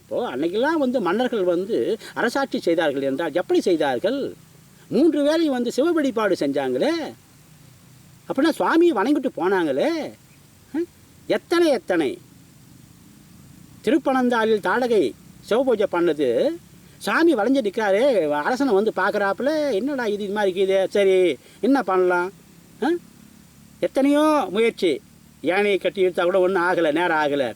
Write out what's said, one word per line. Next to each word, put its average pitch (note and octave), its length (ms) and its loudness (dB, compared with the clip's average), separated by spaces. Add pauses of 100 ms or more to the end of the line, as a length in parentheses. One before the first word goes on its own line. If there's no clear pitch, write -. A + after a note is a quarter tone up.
இப்போ F3 280 -6
அன்னைக்கெல்லாம் G#3+ 420 -2
வந்து B3+ 220 0
மன்னர்கள் G#3 440 -2
வந்து F3+ 540 -2 (160)
அரசாட்சி B3 460 -4
செய்தார்கள் F3+ 420 0
என்றால் D3+ 300 -4
எப்படி - 280 -2
செய்தார்கள்? E3+ 760 -2 (540)
மூன்று C#4+ 360 2
வேளையும் D#4 280 2
வந்து A#3+ 200 -4
சிவ D#4+ 200 0
வழிபாடு A3+ 460 0
செஞ்சாங்களே, C#3 520 -2 (1400)
அப்படின்னா C#4 300 0
சுவாமியை D#4+ 360 4
வணங்கிட்டு C4 420 0
போனாங்களே. F#3+ 760 -2 (640)
ஆ? - 20 -2 (480)
எத்தனை E4+ 420 0
எத்தனை F3 500 -2 (1700)
திருப்பனந்தாளில் B3 760 2
தாடகை G3+ 540 0 (360)
சிவபூஜை A3+ 420 2
பண்ணது, E3 600 0 (440)
சாமி D4 360 2
வளைஞ்சு A#3 320 0
நிற்கிறாரே, G3+ 640 2
அரசனை G#3+ 440 -2
வந்து G3 220 2
பார்க்குறாப்புல, G#3 760 -2
"என்னடா A#3+ 340 -4
இது, G#3 160 -4
இது G3 100 -6
மாதிரி G3 300 -2
இருக்குதே, F#3+ 260 2
சரி F#3 480 2 (240)
என்ன B3+ 220 2
பண்ணலாம்?" F#3 500 0 (500)
ஆ? B3+ 60 0 (920)
எத்தனையோ C#4+ 720 2
முயற்சி, G#3 500 0 (440)
யானையை G3 340 0
கட்டி F#3 280 -2
இழுத்தா F3+ 160 -2
கூட F3+ 180 2
ஒண்ணும் F3+ 220 2
ஆகல, F3 300 2
நேரம் E3+ 260 0
ஆகல. C#3 380 0